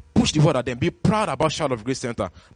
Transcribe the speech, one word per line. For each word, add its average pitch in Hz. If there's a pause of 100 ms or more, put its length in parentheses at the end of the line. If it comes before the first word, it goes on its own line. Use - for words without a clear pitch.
(140)
Push -
the 151
word 151
at 123
them. 123
Be 127
proud 214
about 151
Child 147
of 113
Grace 127
Center. 113 (260)